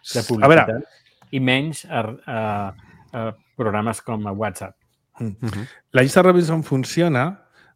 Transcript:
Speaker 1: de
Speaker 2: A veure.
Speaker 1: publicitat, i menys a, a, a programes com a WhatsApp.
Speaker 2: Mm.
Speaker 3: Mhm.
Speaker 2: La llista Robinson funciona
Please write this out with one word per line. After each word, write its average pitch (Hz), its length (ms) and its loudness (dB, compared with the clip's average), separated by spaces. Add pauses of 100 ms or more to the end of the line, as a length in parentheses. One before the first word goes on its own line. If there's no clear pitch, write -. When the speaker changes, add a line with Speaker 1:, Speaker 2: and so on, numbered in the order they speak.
(140)
Speaker 1:
de 123 80 -2
Speaker 2:
A 110 260 2
veure. 156 180 8
Speaker 1:
publicitat, 113 180 -4 (480)
i 135 100 -2
menys 135 440 0
a, 113 300 -4 (100)
a, 104 480 -6 (400)
a 113 220 -8 (220)
programes 110 440 -2
com 107 240 -8
a 101 60 -6
WhatsApp. 98 440 -8 (440)
Speaker 2:
Mm. 110 220 -8
Speaker 3:
Mhm. 110 260 -8 (240)
Speaker 2:
La 127 100 4
llista 135 220 4
Robinson 170 400 4
funciona 147 760 -2 (340)